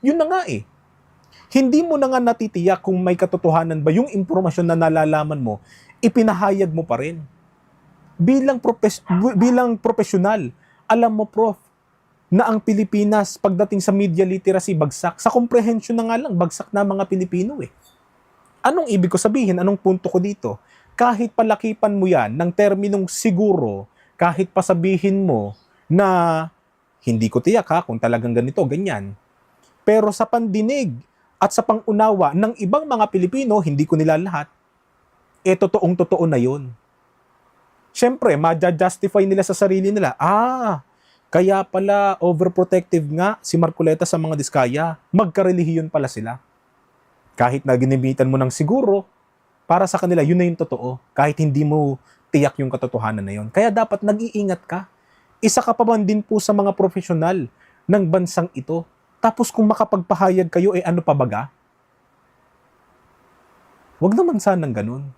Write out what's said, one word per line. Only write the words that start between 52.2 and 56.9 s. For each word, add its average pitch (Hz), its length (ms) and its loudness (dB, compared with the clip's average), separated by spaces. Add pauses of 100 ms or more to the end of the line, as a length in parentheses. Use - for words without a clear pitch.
tiyak 143 320 2
yung 131 80 -4
katotohanan 110 560 -6
na 98 80 -8
yun. 107 160 -10
Kaya 214 240 0
dapat 214 320 -2
nag-iingat 208 580 -4
ka. 180 220 -8 (560)
Isa 226 180 2
ka 240 140 -2
pa 240 100 2
man 220 220 2
din 214 160 0
po 214 180 -2
sa 208 140 0
mga 202 180 2
profesional 175 800 -2 (340)